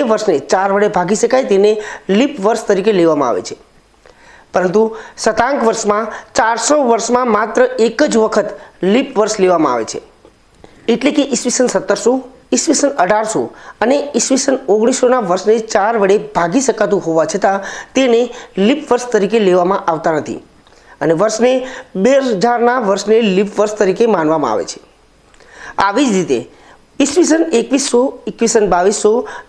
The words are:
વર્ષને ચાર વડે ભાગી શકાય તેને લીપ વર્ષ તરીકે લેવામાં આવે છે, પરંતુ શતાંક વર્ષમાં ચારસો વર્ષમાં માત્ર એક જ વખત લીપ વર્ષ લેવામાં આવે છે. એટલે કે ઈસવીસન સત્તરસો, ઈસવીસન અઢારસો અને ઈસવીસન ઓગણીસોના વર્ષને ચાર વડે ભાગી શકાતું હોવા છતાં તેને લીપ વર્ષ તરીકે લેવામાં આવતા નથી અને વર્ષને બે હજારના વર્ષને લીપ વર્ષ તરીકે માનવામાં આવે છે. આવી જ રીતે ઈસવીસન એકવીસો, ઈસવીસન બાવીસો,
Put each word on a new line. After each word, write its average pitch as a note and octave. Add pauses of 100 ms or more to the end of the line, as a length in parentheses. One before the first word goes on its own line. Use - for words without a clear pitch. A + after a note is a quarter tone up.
વર્ષને G#3+ (120)
ચાર G3
વડે G3+
ભાગી F3+
શકાય B3
તેને G3+ (380)
લીપ B3+
વર્ષ A3
તરીકે G3
લેવામાં D#3
આવે F#2
છે, - (960)
પરંતુ F#3 (340)
શતાંક A#3
વર્ષમાં G#3 (280)
ચારસો A#3
વર્ષમાં A#3
માત્ર A3+ (220)
એક A#3
જ C#4+
વખત A3 (360)
લીપ G#3+
વર્ષ G#3+
લેવામાં D#3+
આવે A2+
છે. - (840)
એટલે A#3
કે C#4+
ઈસવીસન B3
સત્તરસો, G3 (400)
ઈસવીસન C#4
અઢારસો G#3 (380)
અને B3 (180)
ઈસવીસન C4
ઓગણીસોના A#3
વર્ષને G3 (160)
ચાર A3
વડે G3 (200)
ભાગી F3
શકાતું G3+
હોવા D#3+
છતાં G3 (280)
તેને A#3+ (340)
લીપ C4+
વર્ષ A#3+
તરીકે G3+
લેવામાં F#3
આવતા E3
નથી A2+ (640)
અને D#3
વર્ષને A3 (440)
બે A3
હજારના A#3+
વર્ષને G3+ (140)
લીપ G3+
વર્ષ G#3+
તરીકે F#3+
માનવામાં D#3
આવે F2+
છે. - (1000)
આવી G3+
જ G#3
રીતે C#3 (600)
ઈસવીસન D#4+ (160)
એકવીસો, A#3+ (260)
ઈસવીસન A3
બાવીસો, F#3+ (360)